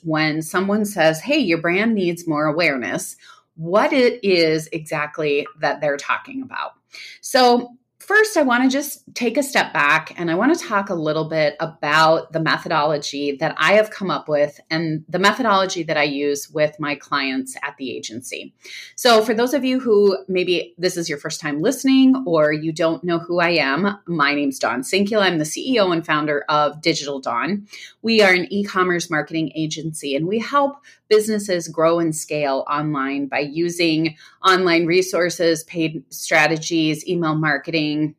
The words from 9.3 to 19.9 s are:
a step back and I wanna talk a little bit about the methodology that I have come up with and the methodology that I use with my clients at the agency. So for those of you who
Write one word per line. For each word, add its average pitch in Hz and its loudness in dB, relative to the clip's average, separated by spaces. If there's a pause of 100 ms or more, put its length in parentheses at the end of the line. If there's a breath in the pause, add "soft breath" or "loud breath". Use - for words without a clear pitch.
a 285 2
step - -2
back 156 2
and 170 -4
I 160 0
wanna 254 2
talk 202 -4
a 185 -4
little 156 -2
bit 156 0
about 160 2
the 160 -2
methodology 143 -2
that 160 -2
I 165 4
have 214 4
come 185 -6
up 143 -4
with 147 0 (120)
and 160 -2
the 180 -2
methodology 190 2
that 156 -2
I 151 2
use 143 -2
with 151 0
my 147 -4
clients 135 -4
at 143 -8
the 123 -10
agency. - -12 (420 loud breath)
So 226 4
for 226 -2
those 247 0
of 254 0
you 254 0
who 208 4